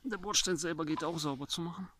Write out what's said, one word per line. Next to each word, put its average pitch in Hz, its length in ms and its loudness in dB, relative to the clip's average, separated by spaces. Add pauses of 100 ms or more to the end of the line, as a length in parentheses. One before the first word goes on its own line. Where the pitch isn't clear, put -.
der 220 140 -2
Bordstein 190 400 4
selber 165 260 0
geht 156 200 0
auch 165 160 0
sauber 143 280 -2
zu - 140 -2
machen. 170 260 -4 (120)